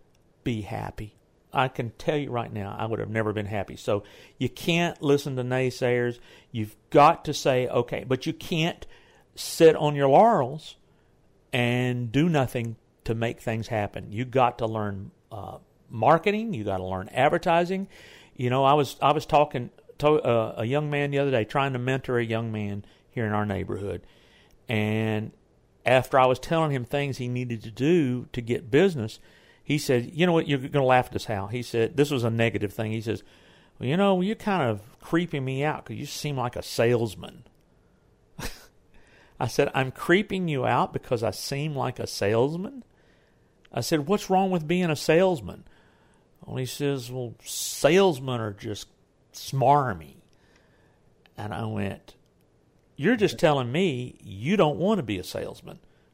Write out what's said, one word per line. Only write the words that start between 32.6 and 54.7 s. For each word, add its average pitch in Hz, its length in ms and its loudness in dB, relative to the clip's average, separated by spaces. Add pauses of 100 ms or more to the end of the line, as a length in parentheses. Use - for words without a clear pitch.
thing. 110 220 -6
He 113 80 -6
says, 107 200 -4 (580)
"Well, 117 100 -4
you 156 80 0
know, 196 240 2
you're 202 160 -2
kind 190 320 0
of 104 100 -2 (220)
creeping 165 420 -2
me 131 220 -4
out 151 180 -2
'cause 113 140 -12
you 123 80 -10
seem 143 320 -8
like 123 180 -4
a - 80 -6
salesman." 117 800 0 (960)
<laughs> - 100 -8 (880)
I 123 80 -2
said, 143 260 2
"I'm 131 180 -2
creeping 190 560 0
you 135 180 -2
out 127 280 0
because 120 300 -4
I 104 80 0
seem 143 440 -6
like 127 240 -6
a 113 80 -6
salesman?" 156 760 -2 (880)
I 120 100 -4
said, 147 260 -2
"What's 202 220 -2
wrong 190 220 2
with 165 160 -2
being 180 220 0
a 151 60 0
salesman?" 156 720 2 (800)
Well, 110 120 -12
he 127 80 -4
says, 135 460 -4
"Well, 127 320 -10
salesmen 143 960 2
are 110 140 -4
just 107 340 -10 (460)
smarmy." 131 840 0 (1200)
And 104 160 -8
I 113 120 -6
went, 104 500 -6 (800)
"You're 202 220 2
just 202 200 0
telling 139 340 2
me 131 520 -2
you 107 320 -4
don't 156 220 4